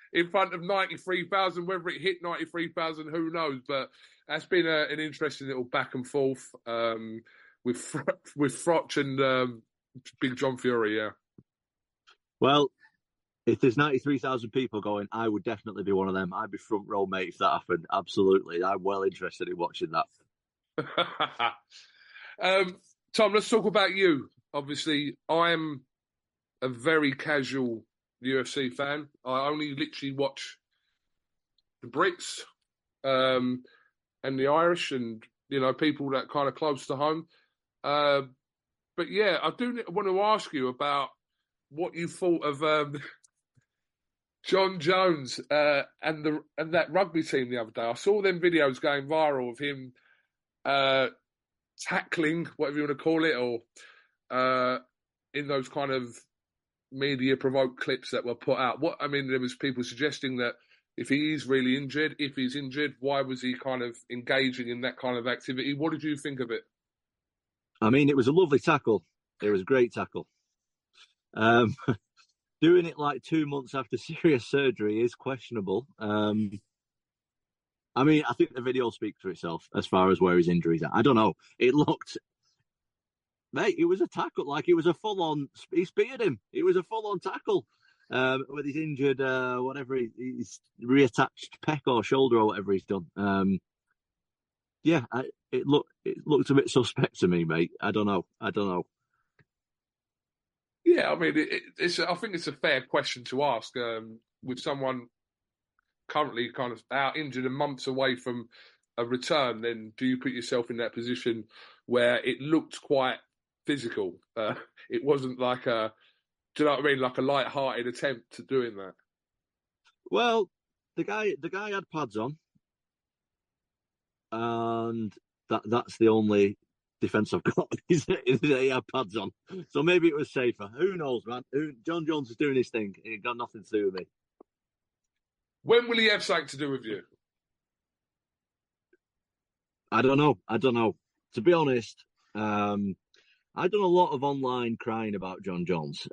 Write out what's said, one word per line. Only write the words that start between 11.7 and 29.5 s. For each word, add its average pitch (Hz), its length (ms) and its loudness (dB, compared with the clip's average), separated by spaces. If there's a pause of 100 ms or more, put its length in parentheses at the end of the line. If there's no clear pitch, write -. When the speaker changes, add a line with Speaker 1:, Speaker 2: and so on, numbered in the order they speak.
Speaker 2:
Well, 139 300 4 (760)
if 113 160 2
there's 123 160 4
ninety-three 143 420 2
thousand 120 320 -4
people 117 300 -2
going, 104 320 -4
I 113 160 -2
would 104 160 -4
definitely 101 380 -6
be 98 100 0
one 95 160 2
of 95 60 -2
them. 92 180 -4
I'd 104 180 -6
be 101 60 -12
front 104 320 -6
row, 101 160 0
mate, 95 240 -4
if - 100 -16
that 95 140 2
happened. 87 400 -2
Absolutely. 95 720 2
I'm 95 180 -2
well 98 200 -2
interested 90 460 -4
in 90 100 -8
watching 85 320 -6
that. 80 160 -2 (800)
Speaker 1:
<laughs> - 640 -4 (880)
Um, 185 360 2 (340)
Tom, 208 200 4
let's 214 160 2
talk 220 160 4
about 190 280 4
you. 175 380 4 (220)
Obviously, 143 640 -2 (120)
I'm 160 540 2 (800)
a 131 60 -2
very 139 440 2
casual 131 720 -2 (380)
U 131 180 0
F 123 80 -4
C 135 220 -4
fan. 143 380 -6 (160)
I 131 220 -2
only 151 280 -4